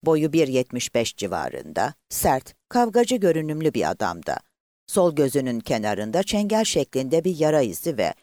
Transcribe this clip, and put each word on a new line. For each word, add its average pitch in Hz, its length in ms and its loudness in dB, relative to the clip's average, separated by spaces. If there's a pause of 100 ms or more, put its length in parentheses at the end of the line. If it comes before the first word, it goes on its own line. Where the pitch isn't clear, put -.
Boyu 156 300 2
bir 156 160 4
yetmiş 127 460 -2
beş 117 220 0
civarında, 82 760 -4 (160)
sert, - 440 -2 (140)
kavgacı 240 480 2
görünümlü 160 580 0
bir 87 160 0
adamdı. 87 460 -4 (500)
Sol 175 280 2
gözünün 131 460 0
kenarında 107 640 -2
çengel 208 420 0
şeklinde 143 600 0
bir 180 120 0
yara 151 240 2
izi 123 380 -2
ve 85 240 0